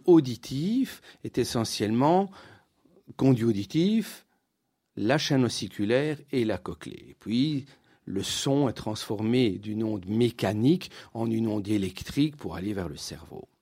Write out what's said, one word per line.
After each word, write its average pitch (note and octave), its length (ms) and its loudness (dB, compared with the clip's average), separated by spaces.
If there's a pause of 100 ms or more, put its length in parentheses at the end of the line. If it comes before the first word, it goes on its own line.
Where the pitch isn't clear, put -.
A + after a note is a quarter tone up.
auditive E3 920 4 (240)
est - 120 -12
essentiellement B2+ 960 2 (880)
conduit B2+ 260 4
auditif, D#3+ 800 0 (720)
la A2 220 2
chaîne C3+ 260 2
ossiculaire A#2+ 760 -2 (140)
et B2+ 120 0
la G2+ 140 -2
cochlée. - 520 -12
Et - 80 -20
puis, C3+ 460 -2 (400)
le F#2+ 180 -4
son C#3 460 0
est G#2 60 -2
transformé A2 800 0
d'une G#2+ 320 -6
onde G#2 220 -4
mécanique A2+ 840 2 (240)
en A2+ 160 -4
une A2+ 160 0
onde G#2 220 -2
électrique G#2+ 680 -2
pour F2 200 -10
aller G2 180 -6
vers F#2 140 -4
le C#2+ 80 -10
cerveau. D#2+ 520 -14 (140)